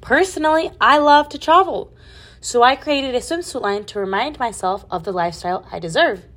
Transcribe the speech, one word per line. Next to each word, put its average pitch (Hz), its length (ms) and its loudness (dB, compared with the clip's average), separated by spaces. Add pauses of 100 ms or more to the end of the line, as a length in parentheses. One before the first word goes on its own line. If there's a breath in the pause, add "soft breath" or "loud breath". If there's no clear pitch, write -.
Personally, 311 680 0 (100)
I 254 160 6
love 294 320 4
to 294 100 -14
travel. 330 560 2 (460 soft breath)
So - 220 0
I 254 120 6
created 277 400 -4
a 247 60 -2
swimsuit 330 400 -6
line 202 240 -4
to 208 160 -10
remind 202 380 -4
myself 196 520 -6
of 175 140 -8
the 196 80 -6
lifestyle 180 580 -4
I 185 80 -10
deserve. 190 460 -2 (120)